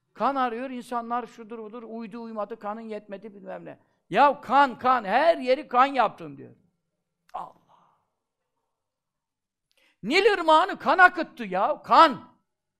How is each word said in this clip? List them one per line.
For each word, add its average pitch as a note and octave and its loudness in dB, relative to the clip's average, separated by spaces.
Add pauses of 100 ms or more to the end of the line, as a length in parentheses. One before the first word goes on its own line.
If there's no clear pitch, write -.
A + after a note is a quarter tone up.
(140)
Kan C4 -2
arıyor, B3+ -4
insanlar A#3+ -8
şudur A3+ -18
budur, A3 -16
uydu A3+ -12
uymadı, A3 -10
kanın G#3+ -10
yetmedi G#3 -14
bilmem F#3 -16
ne. C#3+ -20 (300)
Ya C4 4
kan, C4 2
kan, B3 0
her D4 2
yeri B3+ -2
kan B3 4
yaptın F#3+ -4
diyor. B2 -20 (840)
Allah! - -14 (2500)
Nil G4 2
ırmağını E4+ 2
kan D4 0
akıttı F4+ 2
ya, G3+ -4
kan! C4 4 (580)